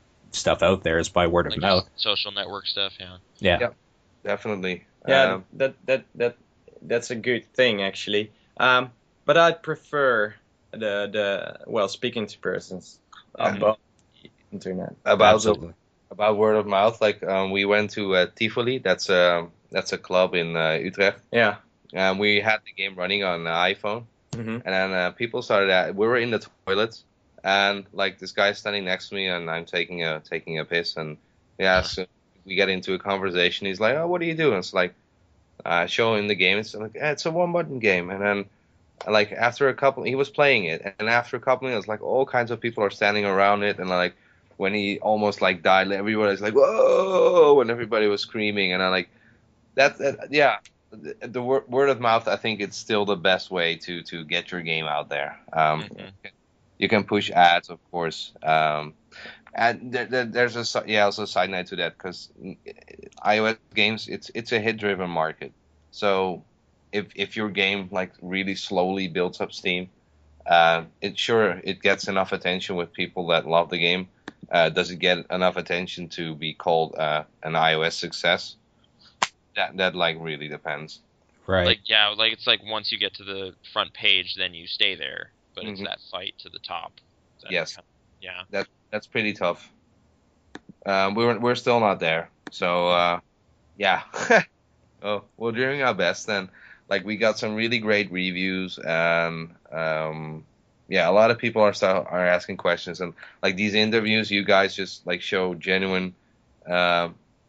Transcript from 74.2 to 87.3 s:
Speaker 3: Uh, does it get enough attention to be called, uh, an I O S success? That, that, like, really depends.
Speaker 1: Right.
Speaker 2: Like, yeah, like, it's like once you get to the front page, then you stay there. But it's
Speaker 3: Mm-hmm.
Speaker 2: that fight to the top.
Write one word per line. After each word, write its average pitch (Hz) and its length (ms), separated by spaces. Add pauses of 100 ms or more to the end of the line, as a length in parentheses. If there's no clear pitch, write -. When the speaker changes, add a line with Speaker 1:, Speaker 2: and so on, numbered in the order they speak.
Speaker 3:
Uh, 85 200
does 87 220
it 87 80
get 90 300
enough 92 280
attention 87 520
to 82 260
be 78 180
called, 82 420
uh, 76 280 (200)
an 80 120
I 80 180
O 78 80
S 82 140
success? - 600 (1000)
That, 87 220
that, 92 180
like, 85 240
really 76 300
depends. 76 500 (480)
Speaker 1:
Right. 92 180
Speaker 2:
Like, 113 200
yeah, 107 240
like, 110 220
it's - 140
like 110 180
once 107 280
you 107 80
get 98 160
to 101 80
the 98 320 (180)
front 98 180
page, 90 440
then 92 180
you 85 140
stay 101 260
there. 69 380 (240)
But - 80
it's 101 160
Speaker 3:
Mm-hmm. 98 60
Speaker 2:
that - 140 (120)
fight 92 320
to 92 60
the - 100
top. 82 340 (480)